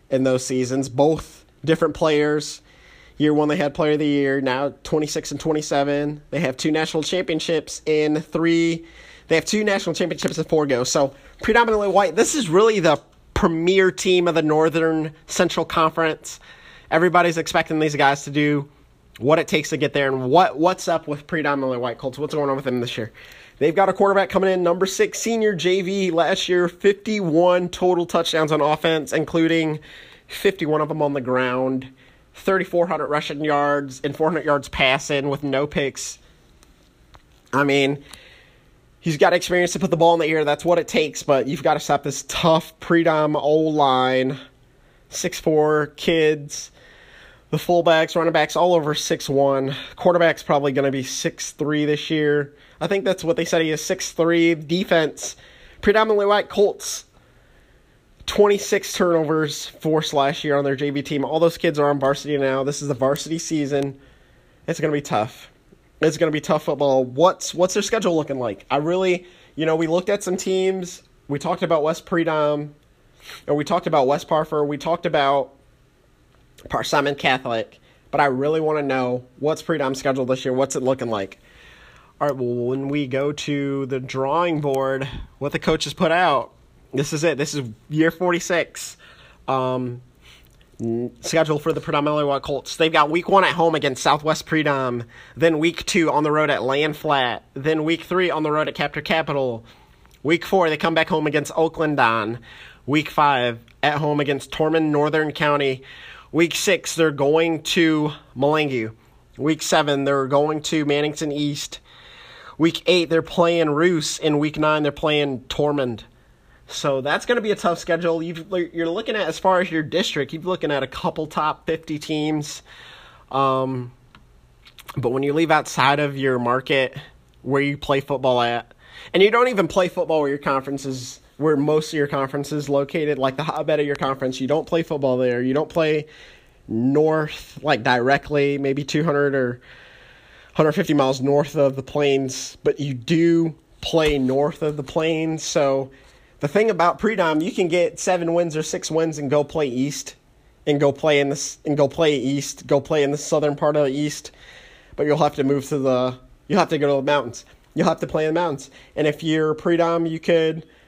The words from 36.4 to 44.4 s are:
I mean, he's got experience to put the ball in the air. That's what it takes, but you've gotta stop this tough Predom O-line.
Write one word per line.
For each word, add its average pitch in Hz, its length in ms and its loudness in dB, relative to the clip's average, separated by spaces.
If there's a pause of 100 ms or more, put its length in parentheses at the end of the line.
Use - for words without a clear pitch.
I 143 120 2
mean, 139 400 0 (960)
he's 160 180 -4
got 175 160 4
experience 180 400 0
to 180 60 -4
put 175 120 -2
the 170 60 0
ball 170 180 6
in 165 40 2
the 156 80 0
air. 156 160 0
That's 147 220 -2
what 170 140 4
it 160 80 -4
takes, 156 340 -2
but 135 260 2
you've 139 160 -6
gotta 151 160 2
stop 143 220 0
this - 260 -8
tough - 520 0
Predom 156 600 2
O-line. 139 1000 2 (720)